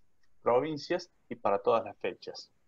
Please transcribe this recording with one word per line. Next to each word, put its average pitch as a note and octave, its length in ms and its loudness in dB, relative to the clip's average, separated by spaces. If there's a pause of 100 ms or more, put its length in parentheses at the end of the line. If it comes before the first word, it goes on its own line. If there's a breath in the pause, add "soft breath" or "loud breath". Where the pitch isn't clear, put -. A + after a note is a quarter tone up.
(420)
provincias D3 680 0 (180)
y A#2 80 -10
para G2+ 240 0
todas A2+ 240 4
las G#2 140 -12
fechas, - 540 -10 (160)